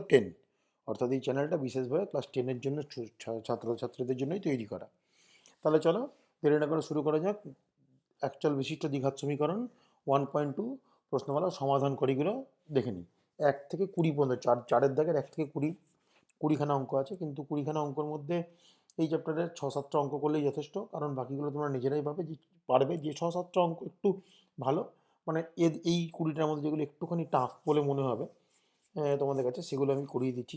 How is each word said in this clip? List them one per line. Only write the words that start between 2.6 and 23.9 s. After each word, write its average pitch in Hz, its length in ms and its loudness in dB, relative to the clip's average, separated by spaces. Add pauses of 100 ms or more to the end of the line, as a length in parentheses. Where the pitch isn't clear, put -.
জন্য 135 140 -2 (140)
ছ-, 113 200 -10 (100)
ছা-, 113 240 -6
ছাত্রছাত্রীদের 123 760 -4
জন্যই 170 260 -4
তৈরি 127 260 -2
করা। 90 140 -10 (720)
তাহলে 156 260 4
চলো 180 140 4 (420)
দেরি 147 200 6
না 151 80 2
করে 160 180 2
শুরু 151 180 0
করা 151 180 2
যাক। 208 140 -2 (880)
একচল 151 320 0
বিশিষ্ট 151 220 -4 (100)
দ্বিঘাত 135 280 0
সমীকরণ 151 400 0 (480)
ওয়ান 139 140 4 (100)
পয়েন্ট 147 260 0
টু 202 60 -2 (460)
প্রশ্নমালা 147 380 0 (120)
সমাধান 139 400 2
করিগুলো 135 320 2 (420)
দেখে 123 220 2
নিই। 87 100 -10 (440)
এক 135 60 0 (140)
থেকে 170 140 -2 (100)
কুড়ি 165 220 4
পর্যন্ত, 127 280 2
চার, 120 120 6 (140)
চারের 131 260 6
দাগের 156 260 2
এক - 100 -10
থেকে 156 200 -4
কুড়ি, 147 180 -2 (680)
কুড়িখানা 147 380 2
অঙ্ক 135 140 -4 (100)
আছে, 139 180 -8
কিন্তু 151 280 -6
কুড়িখানা 151 360 -2
অঙ্কের 147 280 -4
মধ্যে 151 240 -4 (640)
এই 160 100 4
চ্যাপ্টারের 165 380 -2 (100)
ছ - 20 -16 (140)
সাতটা 143 280 -4
অঙ্ক 143 200 -2
করলেই 151 260 2
যথেষ্ট, 143 260 -4 (180)
কারণ 147 260 -4
বাকিগুলো 139 360 -6
তোমরা 147 220 -2
নিজেরাই 135 320 0
পাবে 160 200 -4
যে, 160 60 -10 (360)
পারবে। 135 240 6 (100)
যে 151 140 -4
ছ - 40 -4 (120)
সাতটা 180 320 -2
অঙ্ক 165 120 -2 (120)